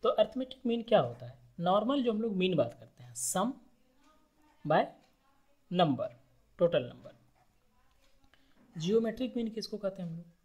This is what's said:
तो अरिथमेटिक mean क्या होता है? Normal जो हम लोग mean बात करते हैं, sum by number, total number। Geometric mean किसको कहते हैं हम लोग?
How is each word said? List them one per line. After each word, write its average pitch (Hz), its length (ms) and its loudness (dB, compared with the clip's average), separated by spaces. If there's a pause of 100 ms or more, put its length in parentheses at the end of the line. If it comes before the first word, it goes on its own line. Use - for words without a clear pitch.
तो 453 60 2
अरिथमेटिक 254 560 -2
mean 233 180 0
क्या 214 160 4
होता 123 260 -4
है? - 120 -18 (220)
Normal 214 440 2
जो 233 100 0
हम 214 80 -2
लोग 226 140 -2
mean 185 200 2
बात 127 180 2
करते - 300 -20
हैं, - 120 -20
sum 208 360 -2 (1120)
by 160 180 4 (880)
number, 147 380 2 (500)
total 165 300 2
number। - 300 -20 (1600)
Geometric 226 580 0
mean 226 120 -2
किसको 214 280 -8
कहते 196 240 -6
हैं 175 80 -6
हम 165 60 -10
लोग? 170 100 -12 (200)